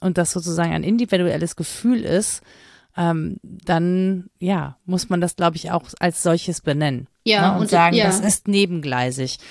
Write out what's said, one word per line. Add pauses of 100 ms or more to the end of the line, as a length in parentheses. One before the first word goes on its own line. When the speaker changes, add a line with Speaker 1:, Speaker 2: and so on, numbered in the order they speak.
Speaker 1:
und
das
sozusagen
ein
individuelles
Gefühl
ist, (560)
ähm,
dann, (100)
ja,
muss
man
das,
glaube
ich,
auch (140)
als
solches
benennen, (160)
Speaker 2:
Ja,
Speaker 1:
ne,
und
Speaker 2:
und
Speaker 1:
sagen,
Speaker 2:
ja.
Speaker 1:
das
ist
nebengleisig. (120)